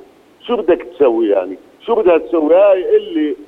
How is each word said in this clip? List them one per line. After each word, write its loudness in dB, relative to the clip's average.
شو -2
بدك -2
تسوي 0
يعني؟ -2
شو -2
بدها 2
تسوي؟ 0
هاي 2
اللي -4